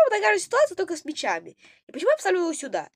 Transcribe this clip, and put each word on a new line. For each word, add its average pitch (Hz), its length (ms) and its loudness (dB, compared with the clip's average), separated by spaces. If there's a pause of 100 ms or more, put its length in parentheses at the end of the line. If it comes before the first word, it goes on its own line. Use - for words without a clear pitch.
(100)
такая 427 240 2
же 381 100 0
ситуация, 539 320 2
только 359 200 -4
с - 80 -14
мечами? 175 520 -6 (300)
И - 60 -20
почему 370 180 2
я 622 60 6
поставлю 370 240 0
его 330 120 0
сюда? 196 440 -8